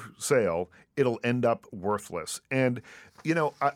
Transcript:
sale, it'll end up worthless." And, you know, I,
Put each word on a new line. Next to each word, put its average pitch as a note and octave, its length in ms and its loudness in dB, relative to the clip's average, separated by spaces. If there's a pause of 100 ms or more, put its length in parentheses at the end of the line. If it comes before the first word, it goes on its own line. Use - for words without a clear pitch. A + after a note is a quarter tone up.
(180)
sale, F#2 540 0 (240)
it'll B2+ 280 2
end A#2+ 220 2
up A#2 260 0
worthless." F#2 800 -6
And, B2+ 320 2 (420)
you D#3+ 120 0
know, D#3 260 0
I, C#3+ 140 2